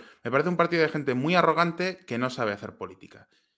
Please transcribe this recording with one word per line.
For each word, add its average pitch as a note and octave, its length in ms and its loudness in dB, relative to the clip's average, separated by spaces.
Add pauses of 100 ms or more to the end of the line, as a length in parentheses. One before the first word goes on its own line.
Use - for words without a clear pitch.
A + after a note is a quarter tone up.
(240)
Me A#2+ 80 -6
parece D3 160 2
un F3+ 80 -2
partido E3+ 260 2
de D3+ 60 4
gente C#3 260 -2
muy D3 220 2
arrogante E3+ 680 2
que A#2+ 140 -6
no B2+ 120 -2
sabe A#2 200 -2
hacer G2+ 260 -8
política - 520 -16 (300)